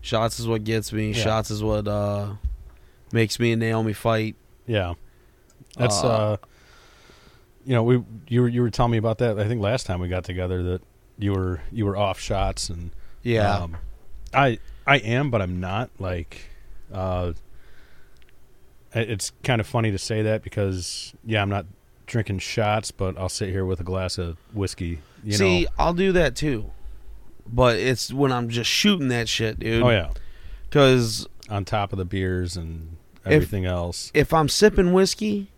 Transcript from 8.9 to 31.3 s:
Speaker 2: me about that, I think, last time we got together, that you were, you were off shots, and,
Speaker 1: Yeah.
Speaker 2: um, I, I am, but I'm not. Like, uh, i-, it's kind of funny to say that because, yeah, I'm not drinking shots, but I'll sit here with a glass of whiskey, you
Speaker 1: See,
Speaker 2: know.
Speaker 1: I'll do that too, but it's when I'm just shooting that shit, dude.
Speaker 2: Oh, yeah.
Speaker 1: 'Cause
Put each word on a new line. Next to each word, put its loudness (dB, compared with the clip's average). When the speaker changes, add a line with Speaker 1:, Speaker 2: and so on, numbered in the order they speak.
Speaker 2:
me 4
about 0
that, 0
I 0
think, 0
last 0
time -4
we -4
got -4
together, -2
that -2
you 0
were, 0
you -2
were 0
off 0
shots, -2
and, -8
Speaker 1:
Yeah. 2
Speaker 2:
um, -4
I, 4
I 6
am, 0
but 2
I'm -4
not. -4
Like, -6
uh, -2
i-, 0
it's -4
kind 2
of -2
funny 0
to -2
say -2
that 0
because, -4
yeah, 0
I'm 0
not -2
drinking -2
shots, 0
but -4
I'll -4
sit -4
here -2
with -2
a -4
glass -4
of -4
whiskey, -4
you -4
Speaker 1:
See, 4
Speaker 2:
know. 0
Speaker 1:
I'll 4
do 2
that 4
too, -2
but 4
it's 0
when 2
I'm -2
just -2
shooting 4
that 0
shit, -2
dude. 2
Speaker 2:
Oh, 6
yeah. 2
Speaker 1:
'Cause 6